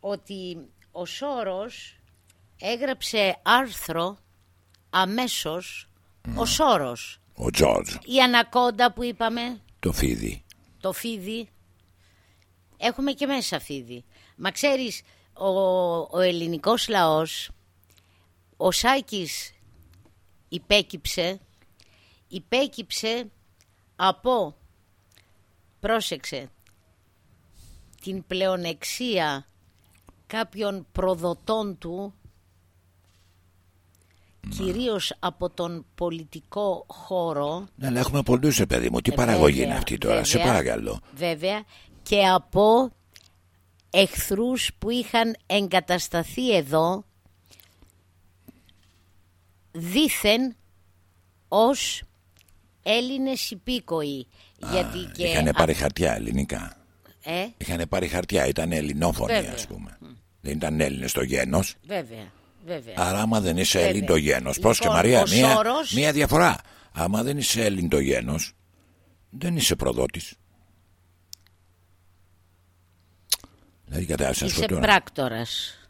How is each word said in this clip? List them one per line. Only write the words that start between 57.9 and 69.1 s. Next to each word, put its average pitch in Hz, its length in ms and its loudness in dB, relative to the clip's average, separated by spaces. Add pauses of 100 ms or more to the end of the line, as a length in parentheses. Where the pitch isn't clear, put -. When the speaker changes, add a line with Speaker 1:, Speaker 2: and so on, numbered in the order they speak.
Speaker 2:
χαρτιά, 87 380 0
ήταν 80 260 0
ελληνόφωνοι, 76 600 0
Speaker 1:
Βέβαια. - 200 -2
Speaker 2:
ας - 140 -8
πούμε. 50 340 -14
Speaker 1:
Μμ. - 60 -20 (340)
Speaker 2:
Δεν 69 160 -6
ήταν 78 240 -2
Έλληνες 67 300 -2
στο 65 120 0
γένος. 65 520 0 (120)
Speaker 1:
Βέβαια, 117 460 -10 (320)
βέβαια. 143 320 -12
Speaker 2:
Άρα, 90 240 0
άμα 110 200 2
δεν 87 160 0
είσαι 92 220 2
Speaker 1:
Βέβαια. 87 140 4
Speaker 2:
Έλλην 95 140 0
το 90 100 6
γένος, 69 420 0
πρόσεχε, 113 300 4
Speaker 1:
Λοιπόν, - 80 4
Speaker 2:
Μαρία, 113 240 8
Speaker 1:
ο - 80 6
Speaker 2:
μία, 247 260 6
Speaker 1:
Σόρος 233 380 0
Speaker 2:
μία 151 200 2
διαφορά. 147 440 4 (360)
Άμα 95 300 0
δεν 143 160 -2
είσαι 117 260 0
Έλλην 95 240 2
το 76 100 4
γένος, 67 540 0 (800)